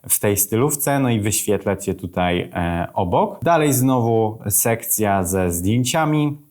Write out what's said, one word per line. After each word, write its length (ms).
w 100
tej 180
stylówce, 600
no 100
i 100
wyświetlać 680
je 60
tutaj, 600
e, 400
obok. 500
Dalej 300
znowu 640
sekcja 760
ze 280
zdjęciami 880